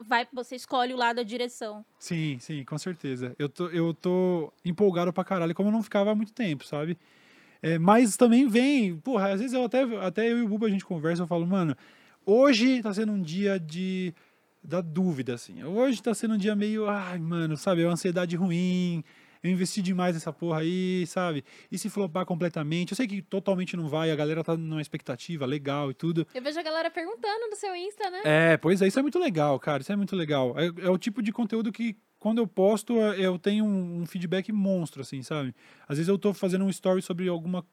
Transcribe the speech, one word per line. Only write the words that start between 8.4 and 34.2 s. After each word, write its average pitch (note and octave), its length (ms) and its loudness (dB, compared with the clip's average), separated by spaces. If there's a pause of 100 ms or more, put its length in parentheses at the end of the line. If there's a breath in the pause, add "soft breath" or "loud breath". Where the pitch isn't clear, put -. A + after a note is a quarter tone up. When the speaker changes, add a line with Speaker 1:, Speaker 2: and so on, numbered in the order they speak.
Speaker 2:
vem, A#3 480 4
porra, G3 360 0
às G3 80 0
vezes B3+ 140 -4
eu B3+ 100 2
até, B3+ 180 2 (220)
até A3 280 0
eu A#3 60 2
e A#3+ 40 0
o A3 60 0
Buba G#3+ 180 0
a G#3+ 40 2
gente F#3+ 140 0
conversa, E3+ 380 -2
eu E3+ 60 -2
falo, E3+ 180 0
mano, F3 300 2 (480 soft breath)
hoje B3 580 6
tá G#3 100 -2
sendo G#3+ 200 0
um G3 100 0
dia F#3+ 380 -2
de, F3+ 520 -6 (520 soft breath)
da E3+ 160 -4
dúvida, D#3 540 -2
assim. G2 280 -14
Hoje A3 400 0
tá A#3 100 0
sendo A3 220 -2
um G#3+ 40 2
dia G#3 180 0
meio, G#3+ 320 -2
ai, F#3 300 -4
mano, D#3+ 380 -2
sabe, E3+ 260 2
é E3+ 40 4
uma F3 60 2
ansiedade F3+ 420 -2
ruim, F3+ 680 0 (400 soft breath)
eu F3 60 0
investi F#3 300 0
demais F3+ 340 0
nessa D#3+ 180 -6
porra E3+ 280 -2
aí, F#3 460 0
sabe? E3+ 380 -2 (260 loud breath)
E F#3 80 -6
se G#3+ 100 -6
flopar F#3 380 -4
completamente? E3 680 -2
Eu G3 40 -6
sei B3+ 100 0
que G3 160 -6
totalmente F#3+ 540 -2
não E3 100 -4
vai, D#3+ 240 0
a D3+ 60 2
galera D#3 260 0
tá E3 140 -2
numa D#3+ 240 -4
expectativa D3 680 -8
legal C#3+ 440 -2
e C3 40 -6
tudo. E3 400 -2
Speaker 3:
Eu B3+ 80 -6
vejo D4+ 160 -4
a F4 40 -4
galera D#4+ 280 -2
perguntando G4+ 580 -4
no G#4 60 -8
seu G4 220 -6
Insta, G4 340 -6
né? F4+ 140 -8
Speaker 2:
É, D#3 320 6
pois F#3 260 2
é, F#3+ 60 4
isso G3 100 0
é C4+ 40 2
muito D4 180 0
legal, D3+ 400 2
cara, C#3+ 220 -2
isso G3 100 -6
é - 20 -2
muito G3+ 220 -2
legal. C#3+ 420 0
É, E3+ 280 -2
é F3+ 40 2
o F#3 80 4
tipo A3 240 -4
de G#3 80 0
conteúdo A3+ 400 -2
que, A3+ 260 -4 (220)
quando A3+ 200 0
eu A3+ 80 2
posto, G#3+ 540 2
é, G#3 200 2
eu F#3 180 2
tenho G#3 260 2
um, F3+ 360 -2
um E3+ 60 -4
feedback F3+ 440 -4